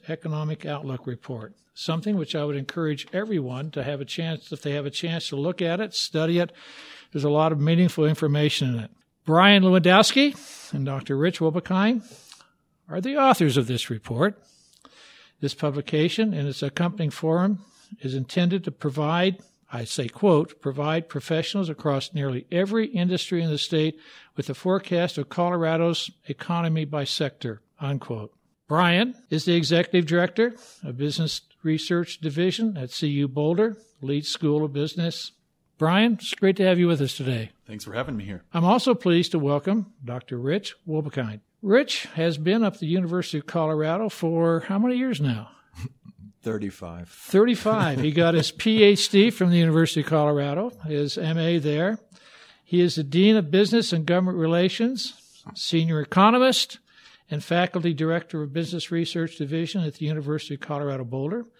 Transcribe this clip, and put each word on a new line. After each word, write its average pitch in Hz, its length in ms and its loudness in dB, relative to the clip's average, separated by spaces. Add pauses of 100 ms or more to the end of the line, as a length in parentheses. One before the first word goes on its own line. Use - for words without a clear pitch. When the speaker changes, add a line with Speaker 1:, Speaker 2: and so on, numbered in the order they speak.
Speaker 1:
Economic 156 580 -8
Outlook 139 400 -8
Report, 117 480 -12 (200)
something 170 420 -4
which 165 180 -4
I 147 120 -2
would 147 100 -4
encourage 147 560 -6
everyone 156 600 -4
to 143 120 -6
have 139 160 -6
a 139 60 -10
chance, 165 480 -8
if 147 80 -12
they 147 100 -4
have 143 140 -4
a 143 60 -6
chance 165 380 -6
to 147 60 -6
look 156 260 -2
at 170 200 0
it, 202 120 -6
study 160 440 0
it. 175 160 0 (580)
There's 143 140 -4
a 147 40 2
lot 156 220 4
of 151 80 0
meaningful 165 460 4
information 147 720 2
in 117 40 -4
it. 107 120 -10 (340)
Brian 190 380 8
Lewandowski 190 1120 4
and 139 120 -4
Doctor 135 320 -4
Rich 170 220 0
Wilbekind 185 680 0 (800)
are 165 140 -6
the 262 160 -4
authors 190 400 4
of 123 100 2
this 123 220 -4
report. 127 520 -4 (1000)
This 139 140 -4
publication 156 800 0
and 147 140 -4
its 139 160 -6
accompanying 175 480 -2
forum 180 540 0 (340)
is 135 160 -6
intended 175 480 0
to 156 80 -4
provide, 156 680 -2 (340)
I 120 100 -6
say, 120 240 -6
quote, 170 540 2
"provide 151 480 -4
professionals 165 580 -4
across 143 460 -4
nearly 139 360 -4
every 196 380 0
industry 180 540 -2
in 165 80 -2
the 151 80 -2
state 156 420 -2 (380)
with 143 120 -6
a 139 40 -6
forecast 185 640 -2
of 143 100 -6
Colorado's 170 840 0 (180)
economy 160 580 -2
by 143 180 -4
sector," 127 580 -6 (200)
unquote. 127 520 -8 (340)
Brian 180 460 2 (160)
is 156 140 -2
the 175 120 2
executive 170 500 2
director 180 500 0 (300)
of 127 120 -10
Business 147 440 -4 (220)
Research 165 580 -2
Division 180 560 -2
at 127 140 -8
C - 180 -4
U 143 180 0
Boulder, 170 500 0 (240)
Leeds 143 280 -4
School 151 340 0
of 147 80 -4
Business. 156 600 -4 (440)
Brian, 196 360 4
it's - 200 -6
great 190 220 2
to 196 80 0
have 185 160 4
you 175 80 6
with 160 140 2
us 135 160 -2
today. 120 340 -4 (160)
Speaker 2:
Thanks 107 160 -12
for 104 80 -14
having 127 240 -4
me 104 80 -8
here. 98 200 -12 (100)
Speaker 1:
I'm 170 100 2
also 233 300 4
pleased 175 380 2
to 170 80 0
welcome 147 540 -2 (100)
Doctor 123 340 -10
Rich 151 380 -4 (120)
Wilbekind. 139 540 -4 (200)
Rich 226 520 0
has 165 240 -2
been 185 260 0
up 196 120 0
at - 40 -20
the 165 80 -6
University 175 500 -2
of 147 100 -6
Colorado 160 600 -2
for 165 540 0
how 196 180 -2
many 254 160 2
years 247 240 -2
now? 120 300 -2 (260)
<laughs> - 140 -10 (520)
Speaker 3:
Thirty-five. 95 680 -8
Speaker 1:
Thirty-five. 208 920 2
He 151 120 0
got 165 220 4
his 160 180 0
<laughs> - 60 -20
P 220 240 2
H 202 280 6
D 202 200 6
from 185 200 0
the 175 80 6
University 165 420 4
of 143 80 -4
Colorado, 151 640 0 (140)
his 147 320 -2
M 165 200 -2
A 165 220 2
there. 156 400 0 (640)
He 175 160 0
is 175 160 2
the 156 80 -2
Dean 180 320 4
of 170 160 0
Business 202 400 2
and 165 140 -2
Government 180 320 0
Relations, 180 1080 -2 (100)
Senior 165 460 0
Economist, 226 800 2 (500)
and 147 140 -6
Faculty 175 500 0
Director 160 480 -4
of 143 120 -8
Business 165 380 -6
Research 165 460 -4
Division 160 460 -4
at 151 120 -6
the 156 100 -6
University 151 480 -4
of 139 80 -10
Colorado 143 420 -6
Boulder. 139 420 -6 (140)